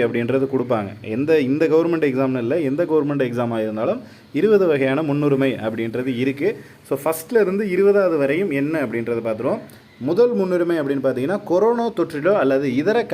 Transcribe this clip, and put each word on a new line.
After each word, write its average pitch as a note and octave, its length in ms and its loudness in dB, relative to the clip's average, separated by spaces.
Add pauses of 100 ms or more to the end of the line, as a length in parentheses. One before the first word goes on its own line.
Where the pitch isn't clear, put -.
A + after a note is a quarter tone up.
அப்படின்றது A#2+ 440 0
கொடுப்பாங்க. A#2+ 400 -2 (240)
எந்த, D3 160 -2 (200)
இந்த D#3 220 2
கவர்மெண்ட் E3 360 2
எக்ஸாம்னு C3 360 0
இல்லை, C3+ 120 -2 (140)
எந்த D3+ 200 -2
கவர்மெண்ட் C#3+ 360 0
எக்ஸாமாக A#2 380 -2
இருந்தாலும் A#2 360 -2 (380)
இருபது G3 320 4
வகையான C3+ 400 2
முன்னுரிமை C#3 380 2 (180)
அப்படின்றது A2+ 460 -4 (100)
இருக்கு. C#3 260 -2 (400)
So C#3 140 -2
ஃபஸ்ட்ல F3+ 420 0
இருந்து G3 300 -2
இருபதாவது G3 480 4
வரையும் D#3+ 280 0 (100)
என்ன D3+ 260 -2
அப்படின்றத A#2 400 -4
பார்த்துருவோம். A#2+ 360 -4 (460)
முதல் A3+ 320 2
முன்னுரிமை F3 400 0
அப்படின்னு C#3 260 -2
பார்த்தீங்கன்னா, C3 320 -2 (120)
கொரோனா A#3 360 2 (140)
தொற்றிலோ D#3 420 0
அல்லது C3+ 260 2 (120)
இதர G#3+ 340 0